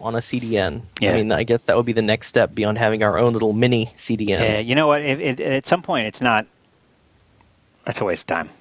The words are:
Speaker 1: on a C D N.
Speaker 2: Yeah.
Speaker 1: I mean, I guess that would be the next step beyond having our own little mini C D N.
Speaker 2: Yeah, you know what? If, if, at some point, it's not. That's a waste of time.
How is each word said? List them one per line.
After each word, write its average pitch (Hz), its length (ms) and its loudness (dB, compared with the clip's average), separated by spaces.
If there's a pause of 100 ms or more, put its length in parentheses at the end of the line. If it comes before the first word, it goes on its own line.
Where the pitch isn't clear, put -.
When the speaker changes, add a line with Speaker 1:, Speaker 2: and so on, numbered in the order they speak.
Speaker 1:
on 113 140 -4
a 117 60 -2
C - 180 -6
D 113 180 -2
N. 95 240 -2 (180)
Speaker 2:
Yeah. 101 120 2
Speaker 1:
I 87 60 2
mean, 110 140 0
I 90 120 0
guess 117 200 0
that 90 140 2
would 120 80 2
be 117 80 -2
the 113 80 2
next 107 260 0
step - 280 2
beyond 104 240 0
having 110 240 2
our 101 140 2
own 120 160 4
little 110 200 2
mini 117 420 2
C - 200 -4
D 104 180 -2
N. 92 80 0
Speaker 2:
Yeah, 107 180 0
you 117 160 -4
know 151 120 2
what? 147 160 2
If, 139 160 -2
if, 131 200 -4
at 135 280 -2
some - 160 2
point, 127 240 -2
it's - 140 -10
not. 110 260 2 (1400)
That's - 160 -6
a 110 40 -2
waste 87 180 -2
of - 40 -12
time. 82 220 -4 (120)